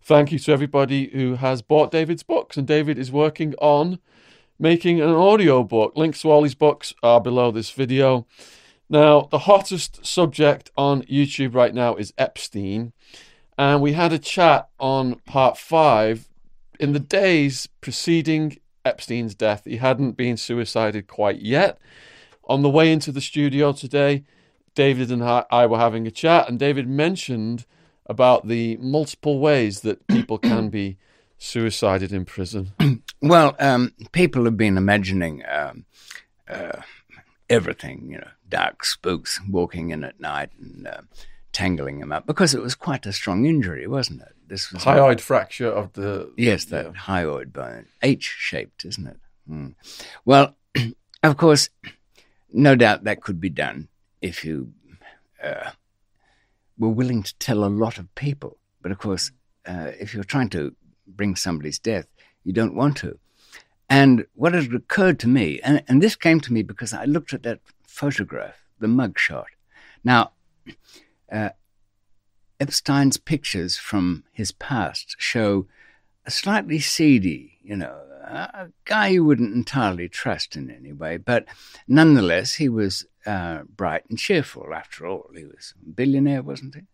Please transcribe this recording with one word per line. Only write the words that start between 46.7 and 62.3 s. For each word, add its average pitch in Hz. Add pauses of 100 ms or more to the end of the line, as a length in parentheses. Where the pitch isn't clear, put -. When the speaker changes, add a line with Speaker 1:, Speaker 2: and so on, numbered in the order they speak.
Speaker 1:
yeah. 80
Speaker 2:
hyoid 80
bone, 58 (160)
H-shaped, -
isn't 90
it? - (280)
Mm. 73 (500)
Well, 139 (180)
<clears throat> -
of 151
course, 151 (840)
no 135
doubt 110
that 104
could 87
be 92
done 69 (320)
if 87
you, 67 (680)
uh, - (1080)
were 113
willing 117
to -
tell 104
a -
lot 107
of 90
people. - (240)
But 90
of 98
course, 95 (360)
uh, 87
if 104
you're 101
trying 127
to 73 (320)
bring 98
somebody's 76
death, 104 (360)